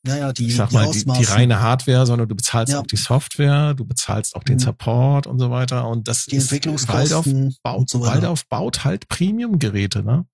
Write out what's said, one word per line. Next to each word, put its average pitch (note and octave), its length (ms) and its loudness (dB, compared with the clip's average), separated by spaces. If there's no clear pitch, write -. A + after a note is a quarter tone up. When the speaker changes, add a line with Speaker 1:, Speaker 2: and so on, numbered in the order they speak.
Speaker 1:
Ja, C3 120 -2
ja, C#3 160 -4
die, B2 160 -2
Speaker 2:
ich A#2+ 80 0
sag A#2+ 140 0
Speaker 1:
die B2 60 2
Speaker 2:
mal, A2 140 4
die, G3+ 140 -4
die C#3+ 60 0
Speaker 1:
Ausmaße. B2 240 2
Speaker 2:
reine A#2 260 4
Hardware, B2+ 460 4
sondern A#2 220 0
du A2 60 -6
bezahlst A#2 380 -2
Speaker 1:
Ja. C#3+ 80 -2
Speaker 2:
auch C#3 60 -10
die - 100 -4
Software, C#3+ 800 0
du C3 100 -6
bezahlst G#2+ 500 -4
auch - 100 -10
den C3 120 2
Speaker 1:
Mhm. B2+ 40 2
Speaker 2:
Support B2+ 680 2
und B2+ 120 -4
so B2 120 0
weiter. B2 360 -2
Und A2+ 220 -4
das A#2 160 -2
Speaker 1:
Die C3+ 120 -4
Speaker 2:
ist C3+ 80 2
Speaker 1:
Entwicklungskosten C#3+ 880 0
Speaker 2:
Waldorf C3+ 280 -2
baut, A#2+ 180 -4
Speaker 1:
und B2+ 100 0
so B2 100 0
weiter. A#2+ 140 0
Speaker 2:
Waldorf E3+ 340 0
baut F3 360 -4
halt F3 240 -2
Premium-Geräte, D3 920 -2
ne? B2+ 320 0